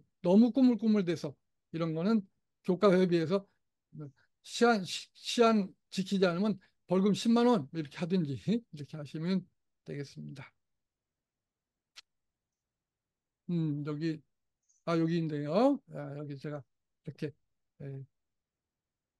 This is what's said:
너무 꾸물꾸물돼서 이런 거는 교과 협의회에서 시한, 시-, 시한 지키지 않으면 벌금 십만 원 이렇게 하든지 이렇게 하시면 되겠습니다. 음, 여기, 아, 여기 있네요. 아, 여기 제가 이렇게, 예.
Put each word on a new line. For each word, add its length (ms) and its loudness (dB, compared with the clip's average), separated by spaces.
너무 300 6
꾸물꾸물돼서 840 2
이런 220 -4
거는 340 0
교과 280 4
협의회에서 540 2
시한, 420 2
시-, 280 -12
시한 600 2
지키지 340 0
않으면 340 0
벌금 260 2
십만 340 2
원 260 2
이렇게 240 -10
하든지 680 -2
이렇게 240 -14
하시면 500 -6
되겠습니다. 680 -14
음, 360 -2
여기, 360 -6
아, 120 0
여기 220 0
있네요. 600 0
아, 240 -10
여기 200 -10
제가 260 -10
이렇게, 260 -8
예. 240 -14